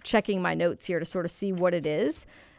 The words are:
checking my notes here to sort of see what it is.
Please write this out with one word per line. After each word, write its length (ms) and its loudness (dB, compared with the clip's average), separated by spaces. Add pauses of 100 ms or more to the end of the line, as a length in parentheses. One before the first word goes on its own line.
checking 380 2
my 120 0
notes 320 0
here 140 -2
to 60 -4
sort 200 -4
of 60 -4
see 200 -4
what 220 2
it 120 0
is. 400 0 (340)